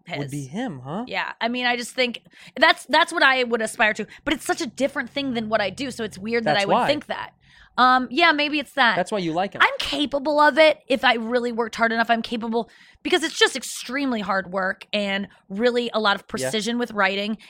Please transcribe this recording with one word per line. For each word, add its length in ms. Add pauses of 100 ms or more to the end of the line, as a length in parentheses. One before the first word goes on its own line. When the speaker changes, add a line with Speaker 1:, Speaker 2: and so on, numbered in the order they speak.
(160)
Speaker 1:
Would 140
be 120
Speaker 2:
his. 60
Speaker 1:
him, 360
huh? 220
Speaker 2:
Yeah. 340
I 80
mean, 180
I 100
just 160
think 300 (340)
that's, 300
that's 260
what 100
I 220
would 180
aspire 320
to, 120 (180)
but 100
it's 100
such 160
a 60
different 440
thing 240
than 140
what 120
I 100
do, 200
so 140
it's 140
weird 260
that 100
Speaker 1:
That's 100
Speaker 2:
I 20
would 80
Speaker 1:
why. 120
Speaker 2:
think 200
that. 260 (440)
Um, 320
yeah, 220
maybe 300
it's 140
that. 200
Speaker 1:
That's 160
why 80
you 140
like 220
him. 60
Speaker 2:
I'm 200
capable 580
of 200
it 280
if 180
I 100
really 360
worked 240
hard 160
enough. 180
I'm 140
capable 480 (320)
because 220
it's 120
just 200
extremely 640
hard 320
work 400
and 340 (220)
really 440
a 60
lot 160
of 60
Speaker 1:
Yeah. 80
Speaker 2:
precision 500
with 140
writing. 440 (120)